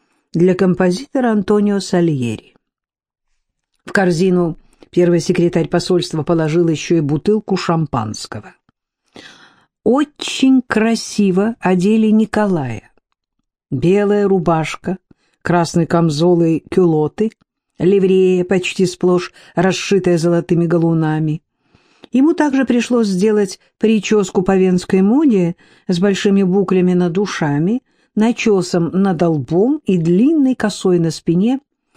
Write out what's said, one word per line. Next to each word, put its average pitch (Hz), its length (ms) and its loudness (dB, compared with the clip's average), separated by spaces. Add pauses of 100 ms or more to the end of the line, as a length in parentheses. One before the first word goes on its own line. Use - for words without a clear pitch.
(340)
для 180 220 2
композитора 185 760 0
Антонио 208 480 0
Сальери. 151 760 -4 (1300)
В - 60 -16
корзину 180 680 0 (320)
первый 175 300 2
секретарь 170 480 -2
посольства 170 560 -2
положил 165 460 0
ещё 165 260 -2
и 165 60 2
бутылку 190 540 -2
шампанского. 117 1000 -6 (1300)
Очень 262 800 0
красиво 214 960 -2
одели 196 480 2
Николая. 208 840 -2 (760)
Белая 202 580 2
рубашка, 175 680 -2 (460)
красный 170 420 0
камзол 170 560 2
и 165 300 0
кюлоты — 170 600 0 (460)
ливрея, 185 640 2
почти 185 420 -2
сплошь 180 480 -2 (200)
расшитая 180 640 0
золотыми 170 480 0
галунами. 160 760 -2 (680)
Ему 277 220 4
также 269 320 0
пришлось 240 420 0
сделать 202 520 0 (180)
причёску 214 640 0
по 190 160 2
венской 185 440 2
моде 202 540 2 (320)
с 180 120 -2
большими 196 440 2
буклями 180 500 2
над 175 240 0
ушами, 180 640 -2 (320)
начёсом 196 760 0
над 185 300 0
лбом 175 640 0
и 185 120 0
длинной 254 580 2
косой 185 440 -2
на 165 120 0
спине, 202 480 -2 (380)